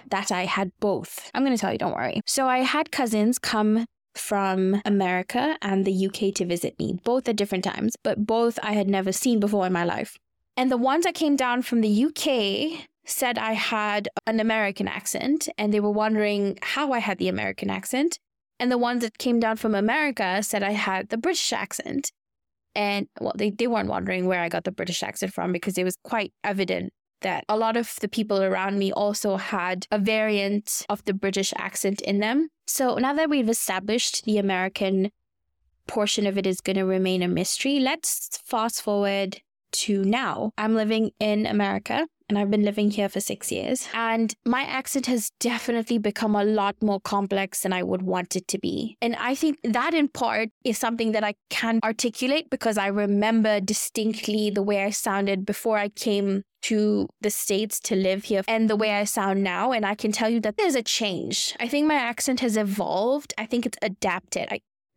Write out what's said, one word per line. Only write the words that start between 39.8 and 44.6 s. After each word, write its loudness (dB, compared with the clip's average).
now. 0
I'm 2
living 2
in 2
America, 0
and 2
I've 2
been 4
living 2
here 0
for -4
six -6
years. -2
And 0
my 0